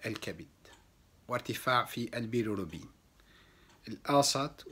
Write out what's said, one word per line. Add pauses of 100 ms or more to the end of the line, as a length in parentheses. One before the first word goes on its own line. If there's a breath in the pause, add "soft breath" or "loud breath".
الكبد (840)
وارتفاع
في
البيليروبين، (1000 soft breath)
الآسات